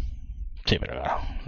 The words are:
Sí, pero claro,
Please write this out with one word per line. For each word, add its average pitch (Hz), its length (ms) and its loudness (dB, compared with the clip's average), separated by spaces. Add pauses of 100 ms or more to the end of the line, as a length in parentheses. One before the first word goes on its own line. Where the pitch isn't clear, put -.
(640)
Sí, - 140 6
pero - 140 -2
claro, - 280 0 (260)